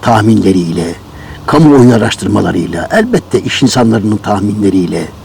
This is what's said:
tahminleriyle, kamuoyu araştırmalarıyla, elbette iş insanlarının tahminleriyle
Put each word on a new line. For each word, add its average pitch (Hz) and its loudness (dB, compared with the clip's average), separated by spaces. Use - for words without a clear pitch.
tahminleriyle, 92 0
kamuoyu 139 6
araştırmalarıyla, 95 -2
elbette - -2
iş - -4
insanlarının 113 0
tahminleriyle 98 -2